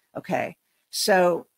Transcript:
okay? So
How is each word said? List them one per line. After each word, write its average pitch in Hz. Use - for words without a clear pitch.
okay? 139
So 180